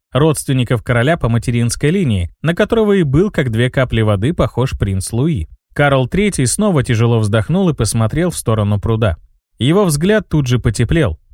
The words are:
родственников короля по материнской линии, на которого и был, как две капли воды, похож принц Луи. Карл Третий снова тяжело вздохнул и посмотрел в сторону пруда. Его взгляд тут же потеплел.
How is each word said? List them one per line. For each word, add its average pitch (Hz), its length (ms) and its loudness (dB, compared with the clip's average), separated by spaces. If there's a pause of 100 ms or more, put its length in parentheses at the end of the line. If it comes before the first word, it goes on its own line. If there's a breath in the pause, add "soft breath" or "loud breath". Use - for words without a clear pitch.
(120)
родственников 131 720 0
короля 127 340 0
по 131 120 -2
материнской 120 600 0
линии, 120 400 0 (120)
на 156 100 0
которого 214 420 0
и 185 100 2
был, 151 260 2
как 131 200 -2
две 120 200 0
капли 120 320 0
воды, 107 320 0
похож 127 420 -2
принц 95 360 -4
Луи. 120 340 -2 (260)
Карл 139 360 2
Третий 185 380 0
снова 185 360 0
тяжело 117 380 2
вздохнул 113 480 0
и 139 60 0
посмотрел 117 560 -2
в - 60 -10
сторону 104 440 0
пруда. 110 360 0 (440)
Его 170 240 2
взгляд 180 440 0
тут 143 200 0
же 123 100 2
потеплел. 120 600 0 (140)